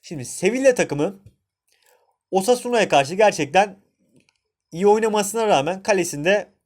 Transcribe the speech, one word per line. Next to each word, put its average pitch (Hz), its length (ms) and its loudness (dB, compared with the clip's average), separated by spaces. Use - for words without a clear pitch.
Şimdi 135 240 -12
Sevilla 247 500 0
takımı 160 440 -4
Osasuna'ya 233 580 0
karşı 143 260 2
gerçekten 190 640 2
iyi 180 160 -2
oynamasına 214 600 0
rağmen 175 360 0
kalesinde 180 640 -2